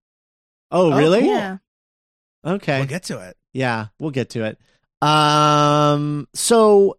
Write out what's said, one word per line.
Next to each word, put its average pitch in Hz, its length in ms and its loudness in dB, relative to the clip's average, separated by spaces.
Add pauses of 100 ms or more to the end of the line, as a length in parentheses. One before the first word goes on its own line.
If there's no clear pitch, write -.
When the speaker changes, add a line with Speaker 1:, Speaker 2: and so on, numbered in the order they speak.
(720)
Speaker 1:
oh, 170 200 2
Speaker 2:
Oh, 131 60 0
Speaker 1:
really? 165 240 2
Speaker 2:
cool. 302 80 2
Speaker 3:
Yeah. 196 280 -4 (880)
Speaker 1:
Okay. 160 340 -4
Speaker 2:
We'll 135 80 -4
get 156 160 -10
to 131 160 -12 (100)
it. - 80 -20 (160)
Speaker 1:
Yeah, 120 320 -4 (120)
we'll 156 140 -10
get 127 200 -6
to 113 120 -8
it. 110 140 -8 (440)
Um, 147 1300 2
so 214 640 2